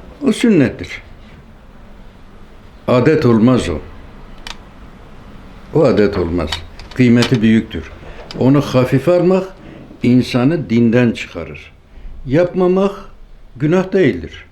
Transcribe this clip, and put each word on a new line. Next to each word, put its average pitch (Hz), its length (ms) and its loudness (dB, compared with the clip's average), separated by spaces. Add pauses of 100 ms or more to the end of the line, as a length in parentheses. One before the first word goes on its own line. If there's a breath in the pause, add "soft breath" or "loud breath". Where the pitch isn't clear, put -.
(260)
o 240 60 2
sünnettir. 170 560 0 (2000)
Adet 127 380 2
olmaz 117 420 2
o. 78 100 -4 (2000)
O 151 100 2
adet 101 340 2
olmaz. 82 320 -2 (440)
Kıymeti 120 480 2
büyüktür. 110 480 0 (480 loud breath)
Onu 139 220 2
hafife 135 520 0
almak 180 320 2 (580 loud breath)
insanı 127 680 0
dinden 117 420 2
çıkarır. 78 600 -12 (540 soft breath)
Yapmamak 180 680 0 (640)
günah 180 360 0
değildir. 104 600 -2